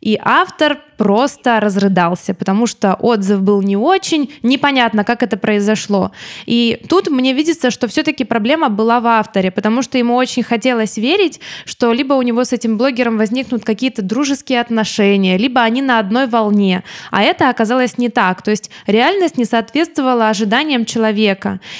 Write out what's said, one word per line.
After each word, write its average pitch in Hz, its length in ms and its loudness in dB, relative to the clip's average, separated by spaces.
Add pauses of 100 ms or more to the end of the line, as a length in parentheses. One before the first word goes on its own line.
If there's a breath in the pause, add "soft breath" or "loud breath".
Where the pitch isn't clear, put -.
и 214 220 0
автор 302 560 0 (180)
просто 220 640 0
разрыдался, 196 760 0
потому 202 320 0
что 196 280 0
отзыв 202 480 0
был 196 200 2
не 196 140 0
очень, 311 560 0 (100)
непонятно, 254 600 2
как 240 220 0
это 214 120 -2
произошло. 202 760 0 (340 loud breath)
И 233 420 0
тут 381 200 2
мне 262 240 0
видится, 285 400 0
что - 160 -4
все-таки 302 360 -2
проблема 247 440 0
была 226 320 0
в 226 60 -2
авторе, 214 440 0
потому 226 320 0
что - 160 -4
ему 240 160 0
очень 254 300 0
хотелось 233 540 -2
верить, 311 420 0 (240 loud breath)
что - 280 0
либо 269 220 0
у 262 80 2
него 247 220 0
с - 80 -4
этим 226 260 -2
блогером 240 400 0
возникнут 226 460 -2
какие-то 240 380 -2
дружеские 254 580 -2
отношения, 202 760 2
либо 247 260 0
они 233 200 0
на 254 160 2
одной 220 300 0
волне. 208 560 0 (260 loud breath)
А 196 120 0
это 285 280 2
оказалось 247 480 0
не 240 100 0
так. 196 340 0
То 214 100 0
есть - 180 -4 (160 loud breath)
реальность 302 500 2
не 240 100 0
соответствовала 254 800 0
ожиданиям 226 560 0
человека. 202 720 0 (220 loud breath)